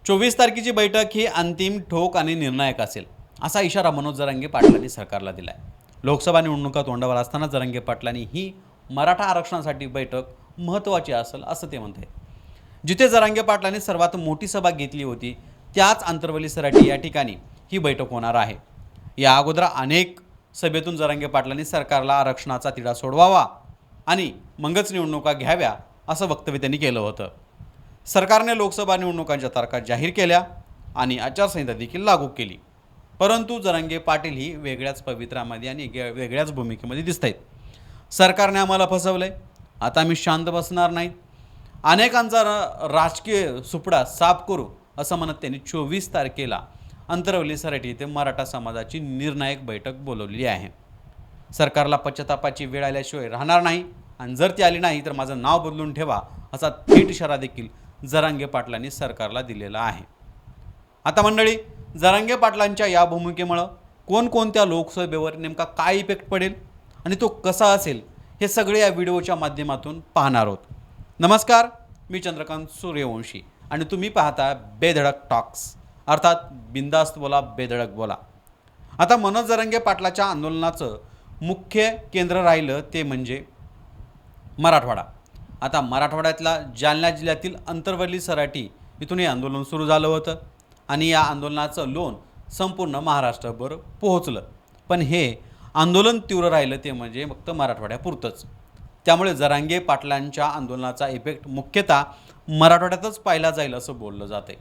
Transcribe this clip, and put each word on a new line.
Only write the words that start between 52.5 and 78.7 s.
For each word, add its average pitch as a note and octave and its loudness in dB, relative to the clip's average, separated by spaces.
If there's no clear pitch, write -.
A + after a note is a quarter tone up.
वेळ C#3 -4
आल्याशिवाय C3+ -6
राहणार D3 4
नाही F3+ 0
आणि B2+ -8
जर F3 4
ती E3 -2
आली F3 6
नाही, D#3+ 0
तर D3 -6
माझं C3+ -6
नाव D#3 2
बदलून D3+ -8
ठेवा," C#3 -2
असा D3+ -2
थेट - 8
इशारा D3 -4
देखील B2+ -10
जरांगे D3 0
पाटलांनी B2 -6
सरकारला A#2 -8
दिलेला G#2 -10
आहे. G#2+ -4
आता D#3 4
मंडळी, A3 4
जरांगे G#3 4
पाटलांच्या G#3 2
या F3 6
भूमिकेमुळं E3+ -2
कोणकोणत्या A3 2
लोकसभेवर D#3+ -2
नेमका D#3+ -6
काय E3+ 0
इफेक्ट G3 -4
पडेल F#3+ -2
आणि F#3 -2
तो A#3 2
कसा G#3 2
असेल, G3 2
हे G3+ 0
सगळे G#3 2
या G3+ 6
व्हिडिओच्या F3+ -2
माध्यमातून D3 -6
पाहणार C3 2
आहोत. G2+ -4
नमस्कार, A3 6
मी F#3 -6
चंद्रकांत D#3 -8
सूर्यवंशी C3 -8
आणि D#3 -4
तुम्ही G3 -4
पाहता D3 2
बेधडक C#3+ 0
टॉक्स, - -4
अर्थात D#3 4
बिंदास्त C#3 -2
बोला, C#3 0
बेधडक A#2+ -6
बोला. G#2 -6